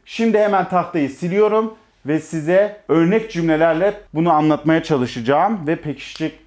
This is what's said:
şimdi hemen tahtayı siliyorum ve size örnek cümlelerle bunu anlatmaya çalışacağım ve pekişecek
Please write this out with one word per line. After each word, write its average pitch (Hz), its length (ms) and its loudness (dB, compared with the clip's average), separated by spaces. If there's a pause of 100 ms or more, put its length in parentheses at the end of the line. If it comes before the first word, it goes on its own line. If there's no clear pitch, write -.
şimdi 220 340 0
hemen 196 300 2
tahtayı 165 420 -2
siliyorum 214 640 0 (320)
ve 151 140 0
size 175 680 0
örnek 175 420 2
cümlelerle 165 640 0 (200)
bunu 165 180 2
anlatmaya 156 500 2
çalışacağım 143 840 0
ve 160 100 -2
pekişecek 151 720 -8